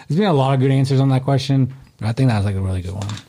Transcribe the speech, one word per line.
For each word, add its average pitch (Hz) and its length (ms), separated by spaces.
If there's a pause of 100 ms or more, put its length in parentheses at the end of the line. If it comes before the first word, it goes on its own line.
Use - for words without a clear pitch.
There's 147 100
been 208 100
a 175 40
lot 135 220
of 131 60
good 135 120
answers 135 260
on 135 120
that 131 120
question, 135 500 (260)
but 107 100
I 117 40
think 131 180
that 110 80
was, 98 80
like, 98 100
a 95 40
really 92 220
good 90 120
one. 98 120 (220)